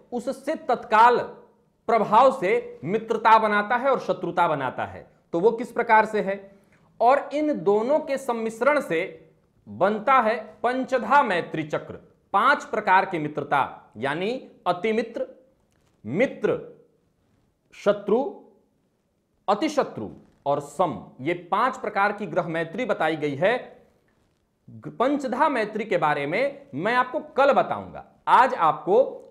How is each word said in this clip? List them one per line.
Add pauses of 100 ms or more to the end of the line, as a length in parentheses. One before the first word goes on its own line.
(120)
उससे
तत्काल (600)
प्रभाव
से
मित्रता
बनाता
है
और
शत्रुता
बनाता
है। (280)
तो
वो
किस
प्रकार
से
है? (500)
और
इन
दोनों
के
सम्मिश्रण
से (360)
बनता
है (280)
पंचधा
मैत्री
चक्र, (400)
पांच
प्रकार
की
मित्रता,
यानी (360)
अतिमित्र, (800)
मित्र, (1160)
शत्रु, (1300)
अतिशत्रु (360)
और
सम। (200)
ये (160)
पांच
प्रकार
की
ग्रह
मैत्री
बताई
गई
है (1300)
पंचधा
मैत्री
के
बारे
में (100)
मैं
आपको (140)
कल
बताऊंगा। (240)
आज
आपको